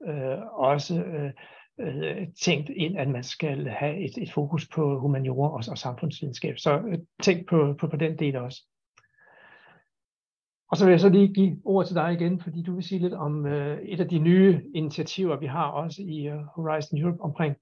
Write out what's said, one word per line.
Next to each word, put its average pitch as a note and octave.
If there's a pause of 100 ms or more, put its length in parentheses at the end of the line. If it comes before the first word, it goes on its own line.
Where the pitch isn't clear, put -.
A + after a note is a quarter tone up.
øh, C3+ (140)
også, D3
øh, D3 (500)
øh, D#3 (160)
tænkt D3+
ind, F3+
at C3+
man B2
skal C#3+
have D3+
et, G3
et F3
fokus D3
på C#3+
humaniora C3+
og, C3
og -
samfundsvidenskab. C3+
Så, D3
øh, F#3+ (240)
tænk F3
på, C#3+
på, D#3
på D#3+
den D#3+
del C#3+
også. B2 (2000)
Og E3
så F#3+
vil F#3
jeg E3+
så G3
lige G3
give F#3+
ordet G3
til F3+
dig E3
igen, E3+
fordi E3+
du F3+
vil F3+
sige F#3+
lidt F3
om, D3
øh, D3
et E3+
af F3
de E3+
nye F3 (120)
initiativer, D#3
vi C#3+
har C#3+
også E3
i, D#3
øh, D3
Horizon D3+
Europe E3+
omkring D3+